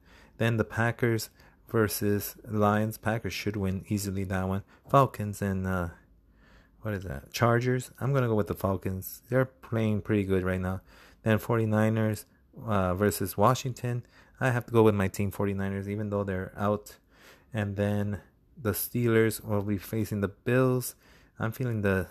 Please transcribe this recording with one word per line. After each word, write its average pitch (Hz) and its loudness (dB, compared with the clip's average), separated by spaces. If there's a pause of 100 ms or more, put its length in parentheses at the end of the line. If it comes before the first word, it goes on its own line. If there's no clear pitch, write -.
(380)
Then 117 0
the 110 2
Packers 117 -2 (380)
versus 104 0 (120)
Lions. 107 2
Packers 107 -4
should 104 -4
win 95 -2
easily 98 -2
that 92 -2
one. 98 -2 (260)
Falcons 104 0
and, 95 -2
uh, 90 -2 (960)
what 107 -6
is 95 -8
that? 71 -10
Chargers. 123 2 (100)
I'm 131 -2
gonna 127 2
go 113 2
with 104 2
the 110 -4
Falcons. 95 -4
They're 127 2
playing 110 -2
pretty 104 0
good 95 0
right 92 -2
now. 92 -4 (400)
Then 110 2
forty-niners, 110 0 (380)
uh, 95 0
versus 98 0
Washington. 120 0 (340)
I 127 2
have 120 -2
to 117 -12
go 113 8
with 107 8
my 98 2
team 98 -2
forty-niners, 98 -2
even 104 -4
though 101 0
they're 95 -4
out. 104 -2 (540)
And 101 -2
then 104 0 (360)
the 110 0
Steelers 113 2
will 104 0
be 101 -2
facing 107 -4
the 98 2
Bills. 127 0 (440)
I'm 113 -2
feeling 117 -4
the 95 2